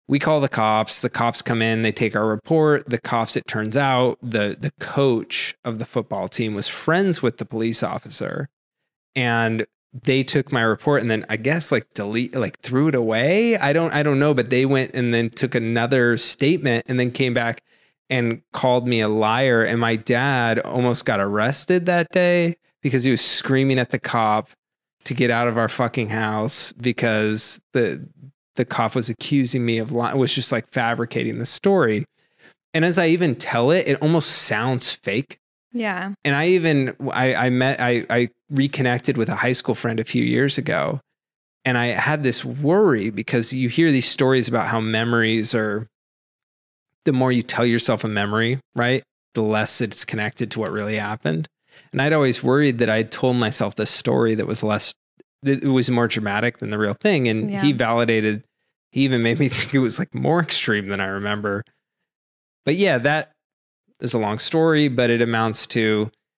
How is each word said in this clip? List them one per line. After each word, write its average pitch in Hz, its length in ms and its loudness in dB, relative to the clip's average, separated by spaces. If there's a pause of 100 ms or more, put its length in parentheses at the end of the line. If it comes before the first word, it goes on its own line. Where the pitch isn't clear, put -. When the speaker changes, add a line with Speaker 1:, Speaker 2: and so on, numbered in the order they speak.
Speaker 1:
We 139 120 0
call 156 220 2
the 135 80 2
cops. 110 520 0
The 123 80 -2
cops 117 320 -2
come 113 220 -2
in. 113 180 0
They 110 100 2
take 110 240 -2
our 110 120 0
report. 151 600 2
The 120 120 -2
cops, 113 360 -2
it - 120 -4
turns 107 280 -4
out, 131 460 2
the, 110 380 -2
the 147 200 -4
coach - 840 -2
of 113 160 -8
the 117 60 -8
football 104 420 -4
team 110 260 -4
was 101 140 -4
friends 175 560 0
with 117 140 0
the 110 80 -10
police 113 360 -4
officer. - 680 -6 (680)
And 117 500 0 (380)
they 135 200 2
took - 280 -2
my 123 100 0
report 113 400 2
and 117 80 -2
then 107 200 0
I 110 80 -2
guess, 147 340 -2
like, 117 220 -2
delete, 110 420 -4
like, 107 240 -4
threw 135 300 0
it 139 60 2
away. 147 640 2
I 143 160 0
don't, 165 200 0
I 147 100 2
don't 143 160 2
know, 147 140 4
but 120 160 0
they 131 160 4
went 135 280 2
and 120 200 0
then 117 160 2
took - 260 -2
another 117 640 2
statement 139 680 0
and 127 120 0
then 123 120 0
came 127 220 0
back 117 280 -2 (480)
and 120 320 -2 (120)
called 123 340 0
me 117 120 2
a 107 80 2
liar. 113 560 2
And 117 160 0
my 117 160 2
dad 120 640 0
almost 123 460 0
got 107 160 0
arrested 120 640 0
that 175 260 0
day 175 460 2 (240)
because 127 240 0
he 135 60 4
was 117 100 2
screaming 135 580 2
at 123 120 -2
the 127 80 -2
cop 110 500 0 (560)
to - 80 -6
get 120 180 2
out 120 160 0
of 113 100 -2
our 113 120 2
fucking 117 400 -2
house 110 640 -2
because 110 840 -2 (140)
the, 98 320 -2 (520)
the 123 80 0
cop 117 300 -2
was 123 140 -2
accusing 127 560 -2
me 113 120 0
of 113 160 -6
lying, 120 240 -2
was 127 180 2
just, 127 160 -2
like, 117 160 -2
fabricating 117 720 -4
the 117 60 -6
story. 139 580 2 (720)
And 160 100 2
as 175 140 2
I 170 100 4
even 165 280 2
tell 123 360 0
it, 180 160 2
it 139 140 0
almost 156 280 2
sounds 120 640 -2
fake. - 440 -6 (340)
Speaker 2:
Yeah. 202 420 -6 (100)
Speaker 1:
And 143 120 2
I 156 120 0
even, 160 480 2 (160)
I, 127 240 0
I 123 140 2
met, 127 320 2
I, 123 280 0
I 120 200 2 (200)
reconnected 135 680 0
with 113 100 0
a - 80 -2
high 123 160 0
school 123 240 -2
friend 117 240 -4
a 110 60 -4
few 120 180 -2
years 123 340 0
ago. 143 440 -2 (640)
And 127 120 2
I 120 100 0
had 143 360 -2
this 127 220 -2
worry 139 640 2
because 113 420 -2
you 131 160 -2
hear 160 240 2
these 131 160 2
stories 131 400 2
about 117 200 -2
how 113 120 -2
memories 110 760 0
are, 107 340 -2 (1160)
the 160 80 2
more 127 200 2
you 120 120 2
tell - 220 -2
yourself 113 400 0
a - 20 -2
memory, 107 520 -2 (140)
right, 123 300 0 (300)
the 113 80 -2
less 107 400 0
it's 104 240 -4
connected 107 460 -6
to 113 100 -6
what 101 100 -6
really 104 260 -4
happened. 147 500 -4 (440)
And 131 100 -2
I'd 151 120 2
always 135 280 2
worried 135 360 4
that 117 120 2
I'd 110 220 0
told 127 240 0
myself 110 400 0
this 107 160 -2
story 117 440 2
that 107 120 -2
was 110 160 -4
less, 107 300 -2 (500)
that 139 200 0
it 143 40 0
was 127 220 2
more 120 180 2
dramatic 107 520 -2
than 107 100 -8
the 104 80 -4
real 104 160 0
thing. 156 340 2
And 110 220 0
he 143 220 2
Speaker 2:
Yeah. 131 40 0
Speaker 1:
validated, 113 680 0 (480)
he 135 100 0
even 131 220 2
made 117 160 2
me 139 100 2
<laughs> - 0 -
think - 240 -4
it 139 60 2
was, 117 200 0
like, - 160 -8
more 139 240 0
extreme 104 480 -2
than 98 140 -4
I 95 60 -2
remember. 104 560 -4 (1000)
But 151 120 0
yeah, 185 240 2
that 147 320 0 (680)
is 120 140 -4
a 120 60 0
long 107 200 -2
story, 160 480 2
but 123 220 2
it 117 120 2
amounts 113 460 0
to, 107 440 0 (260)